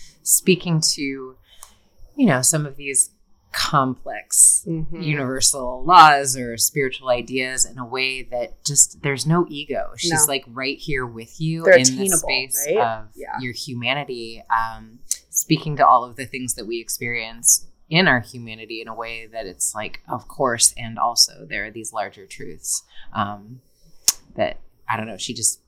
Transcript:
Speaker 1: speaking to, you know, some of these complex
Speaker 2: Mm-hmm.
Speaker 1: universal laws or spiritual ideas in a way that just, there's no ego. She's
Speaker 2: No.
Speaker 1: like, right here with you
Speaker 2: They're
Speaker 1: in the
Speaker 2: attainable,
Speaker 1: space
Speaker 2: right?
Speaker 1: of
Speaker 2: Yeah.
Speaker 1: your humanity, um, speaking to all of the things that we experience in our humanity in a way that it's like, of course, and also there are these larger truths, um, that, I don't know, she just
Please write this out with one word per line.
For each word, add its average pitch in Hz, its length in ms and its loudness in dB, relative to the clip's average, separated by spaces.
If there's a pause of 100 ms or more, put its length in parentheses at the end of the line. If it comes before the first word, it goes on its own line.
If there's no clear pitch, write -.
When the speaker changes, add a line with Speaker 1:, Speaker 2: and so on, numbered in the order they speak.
(220)
Speaker 1:
speaking 175 600 2 (140)
to, 135 420 -8 (800)
you 277 100 4
know, 131 160 4
some 151 240 0
of 135 100 -12
these 139 360 -2 (420)
complex - 920 2 (220)
Speaker 2:
Mm-hmm. 160 340 -4
Speaker 1:
universal 131 840 -2
laws 147 500 10
or 120 220 -8
spiritual 135 500 -2
ideas 127 580 -2
in 120 120 -6
a 127 80 -8
way 131 380 -4
that - 420 -8
just, - 360 2
there's 139 240 -2
no 170 220 4
ego. 143 480 -8
She's 170 160 -4
Speaker 2:
No. 156 160 4
Speaker 1:
like, 139 200 -2
right 131 300 -6
here 135 280 -4
with 113 340 -14
you 160 240 -2
Speaker 2:
They're 185 140 10
Speaker 1:
in 131 80 4
the 127 80 2
Speaker 2:
attainable, 190 240 0
Speaker 1:
space 131 500 -4
Speaker 2:
right? 175 100 0
Speaker 1:
of 110 380 -2
Speaker 2:
Yeah. 123 240 -10
Speaker 1:
your 123 140 -8
humanity, 120 960 -6
um, 113 500 -4 (300)
speaking 151 480 -2
to 147 100 4
all 120 160 6
of 120 140 -12
the 139 80 -8
things 127 300 -8
that 113 120 -12
we 117 140 -6
experience 117 840 -2 (240)
in 170 200 4
our 127 100 4
humanity 113 640 -12
in 113 80 -12
a 113 60 -12
way 113 320 -10
that 110 180 -10
it's - 280 -6
like, 107 360 -8
of 123 180 -8
course, 120 500 0
and 113 220 -12
also 107 500 -2
there 104 160 -8
are 107 60 -14
these 110 220 -14
larger 101 320 -8
truths, - 580 -10 (300)
um, 104 480 -8 (760)
that, - 220 -2 (320)
I 113 80 -2
don't 110 100 -8
know, 101 100 -12
she - 160 -8
just - 340 -2